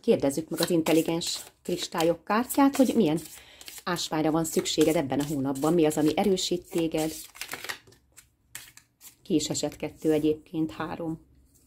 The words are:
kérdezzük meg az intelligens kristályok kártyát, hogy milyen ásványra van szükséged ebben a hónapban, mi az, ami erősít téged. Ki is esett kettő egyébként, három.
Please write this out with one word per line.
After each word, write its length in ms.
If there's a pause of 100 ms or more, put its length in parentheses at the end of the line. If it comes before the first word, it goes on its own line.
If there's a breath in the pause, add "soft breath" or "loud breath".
kérdezzük 480
meg 120
az 100
intelligens 760 (180)
kristályok 600
kártyát, 520
hogy 200
milyen 220 (680 loud breath)
ásványra 460
van 140
szükséged 520
ebben 240
a 60
hónapban, 480
mi 100
az, 120
ami 200
erősít 540
téged. 420 (2000)
Ki 120
is 160
esett 260
kettő 360
egyébként, 580
három. 500 (460)